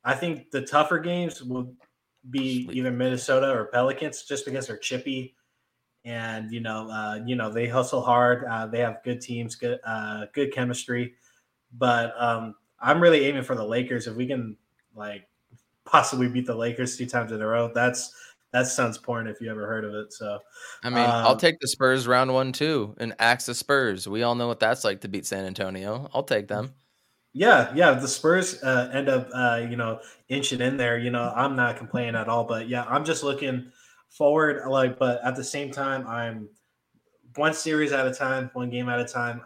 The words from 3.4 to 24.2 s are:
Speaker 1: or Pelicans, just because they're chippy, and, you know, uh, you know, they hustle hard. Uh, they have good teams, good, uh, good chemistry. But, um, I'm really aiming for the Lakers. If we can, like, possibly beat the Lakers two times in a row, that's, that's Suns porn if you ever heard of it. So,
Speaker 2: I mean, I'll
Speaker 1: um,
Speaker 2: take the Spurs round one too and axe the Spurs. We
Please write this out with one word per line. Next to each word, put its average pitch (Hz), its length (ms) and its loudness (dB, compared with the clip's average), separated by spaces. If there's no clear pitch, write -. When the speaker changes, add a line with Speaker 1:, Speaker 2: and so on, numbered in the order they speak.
Speaker 1:
or 113 140 0
Pelicans, 131 580 0
just 139 220 -6
because 131 220 -6
they're 107 100 -8
chippy, 127 580 -6
and, 113 480 -8
you 117 100 -6
know, 110 280 -6
uh, 107 380 -6
you 127 80 0
know, 110 160 -2
they 117 160 -2
hustle 123 340 0
hard. 120 440 4
Uh, 113 200 -4
they 113 140 -4
have 117 240 -2
good 123 180 -4
teams, 117 340 -8
good, 123 280 -4
uh, 107 500 -6
good 139 180 0
chemistry. 123 640 -4
But, 120 460 2
um, 117 360 0
I'm 143 200 4
really 160 260 8
aiming 139 180 0
for 127 120 -2
the 113 80 -4
Lakers. 120 440 -2
If 110 80 -8
we 123 100 -2
can, 120 320 -6
like, 104 320 -12
possibly 127 420 4
beat 123 200 -2
the 117 80 -2
Lakers 120 420 -4
two 123 80 -6
times 117 260 -2
in 110 100 -6
a 107 40 -2
row, 117 280 0
that's, 123 400 0
that's 123 220 0
Suns 117 240 0
porn 117 300 -6
if 107 140 -10
you 113 100 -8
ever 107 160 -8
heard 110 180 -4
of 104 80 -8
it. 107 180 -10
So, 104 280 -8
Speaker 2:
I 123 60 -4
mean, 123 100 2
I'll 117 340 4
Speaker 1:
um, 117 40 4
Speaker 2:
take 165 220 2
the 135 80 -4
Spurs 131 400 2
round 127 260 4
one 131 180 2
too 131 460 0
and 117 220 -6
axe 120 260 4
the 123 100 -6
Spurs. 113 520 0
We 110 160 -2